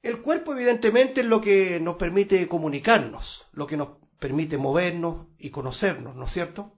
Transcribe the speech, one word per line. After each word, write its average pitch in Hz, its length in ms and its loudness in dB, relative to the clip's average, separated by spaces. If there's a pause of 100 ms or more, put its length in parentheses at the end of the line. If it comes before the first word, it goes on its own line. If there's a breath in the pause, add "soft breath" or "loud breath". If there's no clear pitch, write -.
El 226 220 -6
cuerpo, 311 300 -2
evidentemente, 247 680 4
es 233 60 0
lo 226 140 4
que 190 380 4
nos 170 180 -4
permite 190 500 2
comunicarnos, 160 1040 0
lo 143 160 -10
que 151 100 -6
nos 143 120 -4 (280)
permite 147 400 -4
movernos 170 680 -2 (100)
y - 140 -14
conocernos, 131 640 -6
¿no 127 100 -12
es 123 60 -4
cierto? 185 460 -8